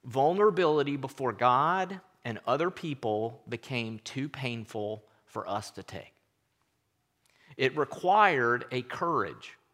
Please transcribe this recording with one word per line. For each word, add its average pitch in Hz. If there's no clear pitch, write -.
vulnerability 151
before 131
God 170
and 113
other 147
people 117
became 117
too 139
painful 113
for 101
us 104
to 95
take. -
It 131
required 151
a 127
courage 120